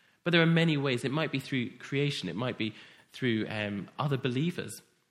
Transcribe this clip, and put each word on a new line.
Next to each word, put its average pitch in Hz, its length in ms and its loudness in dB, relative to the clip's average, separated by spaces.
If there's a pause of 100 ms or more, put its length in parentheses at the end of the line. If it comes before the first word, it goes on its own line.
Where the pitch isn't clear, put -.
(240)
But 175 80 2
there 170 100 8
are 165 40 8
many 165 320 4
ways. 139 260 0
It 127 80 0
might 151 220 -2
be - 60 0
through 123 320 -2
creation. 143 580 -2
It 80 80 -6
might 123 200 -2
be 107 180 -4 (360)
through, 113 380 0
um, 101 400 -4 (100)
other 143 160 2
believers. 127 680 -4 (300)